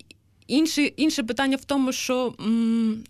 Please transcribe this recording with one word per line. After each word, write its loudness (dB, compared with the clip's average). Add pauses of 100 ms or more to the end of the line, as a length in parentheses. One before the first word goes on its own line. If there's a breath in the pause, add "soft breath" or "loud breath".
(480)
інше, 2
інше 0
питання 0
в -10
тому, 0
що, -2
м, 0